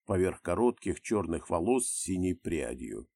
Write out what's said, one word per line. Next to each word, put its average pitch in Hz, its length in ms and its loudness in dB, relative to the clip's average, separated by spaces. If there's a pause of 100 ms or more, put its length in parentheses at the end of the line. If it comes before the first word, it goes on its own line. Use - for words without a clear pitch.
поверх 92 360 2
коротких 95 600 0
чёрных 82 480 -2
волос 104 380 2
с - 160 -6
синей 92 320 0
прядью. 60 800 -6